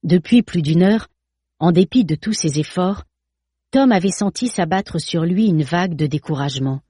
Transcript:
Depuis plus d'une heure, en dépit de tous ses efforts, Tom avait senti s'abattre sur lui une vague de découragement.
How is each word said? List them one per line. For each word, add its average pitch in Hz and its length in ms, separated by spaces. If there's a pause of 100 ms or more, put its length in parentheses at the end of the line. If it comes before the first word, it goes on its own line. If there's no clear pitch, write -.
Depuis 180 400
plus 175 200
d'une 160 200
heure, 208 260 (500)
en 170 120
dépit 190 340
de 156 100
tous 214 180
ses 151 260
efforts, 180 460 (680)
Tom 262 220
avait 190 180
senti 202 380
s'abattre 180 500
sur 165 260
lui 185 220
une 160 160
vague 175 340
de 151 100
découragement. 135 840